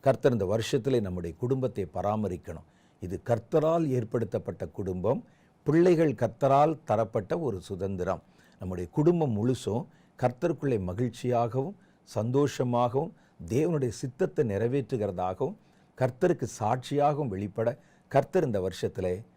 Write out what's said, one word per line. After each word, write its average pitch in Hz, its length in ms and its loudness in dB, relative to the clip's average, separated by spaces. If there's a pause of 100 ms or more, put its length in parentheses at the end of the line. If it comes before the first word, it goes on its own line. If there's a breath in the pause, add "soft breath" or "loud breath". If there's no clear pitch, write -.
கர்த்தர் 135 320 4
இந்த 101 120 2
வருஷத்திலே 113 560 0
நம்முடைய 90 360 -6
குடும்பத்தை 127 580 -2
பராமரிக்கணும். 92 680 -4 (360 soft breath)
இது 92 260 -6
கர்த்தரால் 156 640 0
ஏற்படுத்தப்பட்ட 110 760 -4
குடும்பம், 95 580 -2 (380 soft breath)
பிள்ளைகள் 165 500 4
கர்த்தரால் 139 720 2
தரப்பட்ட 110 540 0
ஒரு 117 220 -4
சுதந்திரம். 92 640 -4 (360 soft breath)
நம்முடைய 90 340 -6
குடும்பம் 147 540 2
முழுசும் 123 400 -2 (320 soft breath)
கர்த்தருக்குள்ளே 131 640 0
மகிழ்ச்சியாகவும் 117 920 -2 (420 soft breath)
சந்தோஷமாகவும் 123 960 0 (380 soft breath)
தேவனுடைய 143 400 0
சித்தத்தை 139 560 -2
நிறைவேற்றுகிறதாகவும் 107 1120 -2 (440 soft breath)
கர்த்தருக்கு 131 480 0 (140)
சாட்சியாகவும் 143 680 0
வெளிப்பட 104 480 -2 (320 soft breath)
கர்த்தர் 160 360 2
இந்த 104 160 0
வருஷத்திலே 92 640 -4 (120)